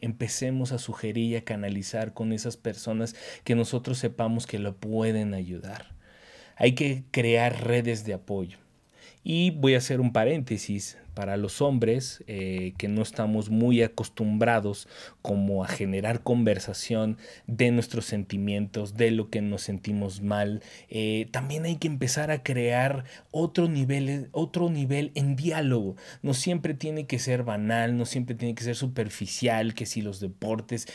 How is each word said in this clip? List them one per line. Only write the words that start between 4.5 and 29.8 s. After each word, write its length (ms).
lo 180
pueden 580
ayudar. 600
Hay 180
que 360
crear 540
redes 400
de 100
apoyo. 440
Y 280
voy 240
a 40
hacer 220
un 120
paréntesis 840
para 220
los 240
hombres, 640
eh, 520
que 100
no 140
estamos 480
muy 320
acostumbrados 1080
como 420
a 60
generar 540
conversación 960
de 240
nuestros 360
sentimientos, 920
de 140
lo 180
que 140
nos 180
sentimos 640
mal. 400
Eh, 440
también 340
hay 100
que 120
empezar 420
a 120
crear 600
otro 380
nivel, 640
otro 380
nivel 440
en 220
diálogo. 600
No 100
siempre 400
tiene 340
que 120
ser 240
banal, 560
no 80
siempre 280
tiene 200
que 100
ser 120
superficial, 1000
que 100